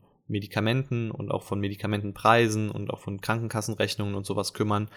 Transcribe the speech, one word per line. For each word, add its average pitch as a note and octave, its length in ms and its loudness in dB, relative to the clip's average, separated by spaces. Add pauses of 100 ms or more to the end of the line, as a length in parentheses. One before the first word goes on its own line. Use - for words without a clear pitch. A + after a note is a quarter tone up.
(280)
Medikamenten A2+ 840 0
und G#2 200 -6
auch F#2+ 100 0
von G2 180 -4
Medikamentenpreisen G#2 1080 2
und G2+ 220 -6
auch - 80 -6
von G2+ 200 -6
Krankenkassenrechnungen G#2+ 960 -2
und G2 140 -4
sowas G#2 260 -2
kümmern. G#2 440 2